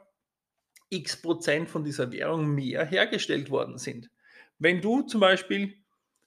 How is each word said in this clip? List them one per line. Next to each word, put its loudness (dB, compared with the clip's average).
x -6
Prozent 0
von -4
dieser -4
Währung -2
mehr -2
hergestellt 0
worden -2
sind. -10
Wenn 2
du 2
zum -2
Beispiel 4